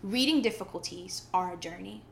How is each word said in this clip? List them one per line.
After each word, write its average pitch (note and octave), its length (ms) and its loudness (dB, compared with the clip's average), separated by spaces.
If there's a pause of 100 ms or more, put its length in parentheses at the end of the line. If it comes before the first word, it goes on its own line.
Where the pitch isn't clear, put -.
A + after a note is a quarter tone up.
Reading B3+ 400 4
difficulties F#3+ 800 -4 (100)
are F#3 220 2
a - 20 -10
journey. F#3 540 -10